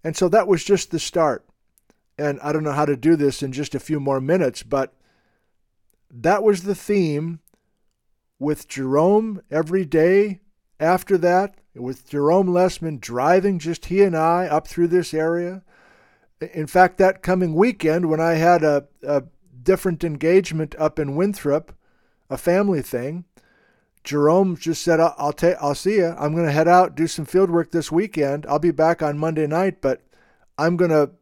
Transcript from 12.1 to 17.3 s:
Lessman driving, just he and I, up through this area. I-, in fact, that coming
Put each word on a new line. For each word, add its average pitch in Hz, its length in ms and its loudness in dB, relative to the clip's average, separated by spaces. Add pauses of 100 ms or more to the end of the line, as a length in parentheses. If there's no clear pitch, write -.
Lessman 175 520 0
driving, 175 580 0
just 160 280 -8
he 190 160 2
and 180 140 2
I, 170 300 2
up 151 200 -2
through 170 220 -2
this 170 260 0
area. 175 480 -4 (800)
I-, 170 120 -12
in 156 120 -6
fact, 180 320 2
that 190 240 2
coming 180 320 -2